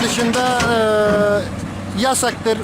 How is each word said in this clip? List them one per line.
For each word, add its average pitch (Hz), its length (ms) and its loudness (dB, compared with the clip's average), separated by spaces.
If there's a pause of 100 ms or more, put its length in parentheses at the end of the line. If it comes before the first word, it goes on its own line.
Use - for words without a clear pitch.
dışında, 247 540 0 (1400)
e, 196 40 -2
yasaktır. 240 600 0